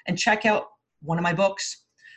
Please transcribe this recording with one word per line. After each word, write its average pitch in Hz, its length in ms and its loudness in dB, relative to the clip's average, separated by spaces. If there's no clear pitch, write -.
and 180 140 -2
check 214 260 2
out 214 200 2
one 165 160 -2
of 170 40 -2
my 175 100 0
books. 196 500 -2